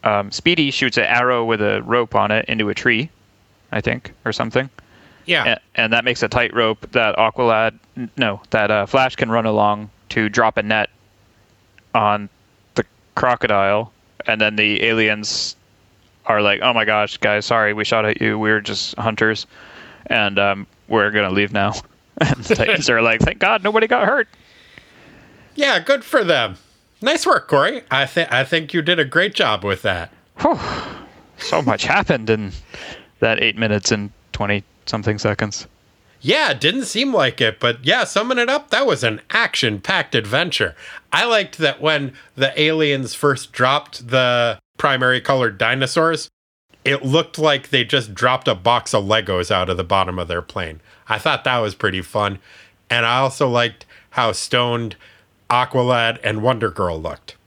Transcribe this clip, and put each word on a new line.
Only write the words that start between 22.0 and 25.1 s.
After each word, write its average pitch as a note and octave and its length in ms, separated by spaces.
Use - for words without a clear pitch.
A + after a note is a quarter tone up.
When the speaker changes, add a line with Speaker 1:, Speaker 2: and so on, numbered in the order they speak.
Speaker 1:
And - 240
the A3 120
Titans E3 340
are A#2 120
like, A2+ 200
"Thank - 180
God G3 240
nobody A3 240
got A3 180
hurt." B3 220